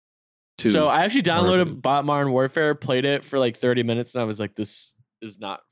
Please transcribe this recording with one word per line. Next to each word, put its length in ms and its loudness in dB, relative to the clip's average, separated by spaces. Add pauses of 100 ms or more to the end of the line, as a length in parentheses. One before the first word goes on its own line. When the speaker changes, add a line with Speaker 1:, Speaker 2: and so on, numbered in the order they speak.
(560)
Speaker 1:
two. 120 0
Speaker 2:
So 200 4
I 160 2
actually 180 0
downloaded, 360 2
Speaker 1:
Whatever. 160 2
Speaker 2:
bought 300 0
Modern 280 0
Warfare, 420 0
played 300 -2
it 200 0
for, 140 -4
like, 200 0
thirty 240 2
minutes, 320 -2
and 80 -2
I 20 -2
was 160 -4
like, 140 -6
"This 400 -6 (260)
is 180 -16
not 220 -12 (120)